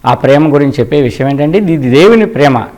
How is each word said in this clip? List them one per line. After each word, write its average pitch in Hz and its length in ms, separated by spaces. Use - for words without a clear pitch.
ఆ 123 80
ప్రేమ 139 400
గురించి 143 260
చెప్పే 147 220
విషయం 135 280
ఏంటంటే 147 280
ఇది 170 200
దేవుని 165 480
ప్రేమ. 139 380